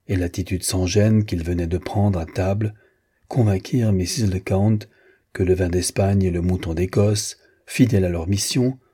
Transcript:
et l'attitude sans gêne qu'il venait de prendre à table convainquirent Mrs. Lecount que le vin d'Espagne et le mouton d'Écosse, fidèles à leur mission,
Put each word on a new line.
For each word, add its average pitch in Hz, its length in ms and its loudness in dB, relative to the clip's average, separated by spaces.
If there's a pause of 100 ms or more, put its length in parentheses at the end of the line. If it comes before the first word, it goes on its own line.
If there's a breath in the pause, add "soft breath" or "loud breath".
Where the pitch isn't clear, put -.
et 101 80 -2
l'attitude 90 480 -2
sans 92 240 0
gêne 107 380 4
qu'il 85 180 -4
venait 87 240 -2
de 87 100 -2
prendre 101 420 0
à 78 60 -4
table 101 480 -2 (540 soft breath)
convainquirent 110 640 0
Mrs. 92 400 0
Lecount 101 480 0 (540 soft breath)
que 98 100 -2
le 92 120 4
vin 92 120 0
d'Espagne 98 560 0
et 90 80 2
le 85 80 -2
mouton 87 340 -2
d'Écosse, 101 640 0 (280 soft breath)
fidèles 107 400 2
à 90 40 0
leur 85 200 -4
mission, 123 500 -2 (140)